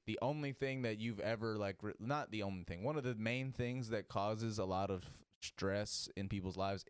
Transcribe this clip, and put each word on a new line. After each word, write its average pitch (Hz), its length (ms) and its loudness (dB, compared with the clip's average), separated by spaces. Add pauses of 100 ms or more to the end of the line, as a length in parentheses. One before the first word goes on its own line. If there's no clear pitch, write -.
the 110 160 2
only 143 300 0
thing 131 280 0
that 110 160 2
you've 110 220 -2
ever, 110 360 2
like, 101 280 0
re-, 104 160 -2
not 139 320 0
the 214 100 0
only 95 220 0
thing, 87 180 -6
one 147 160 0
of 135 60 -2
the 123 100 2
main 123 380 0
things 123 380 -2
that 107 180 0
causes 107 500 2
a 98 80 2
lot 95 240 2
of 92 180 -2 (340)
stress - 760 0
in 98 100 0
people's 92 300 0
lives 98 320 2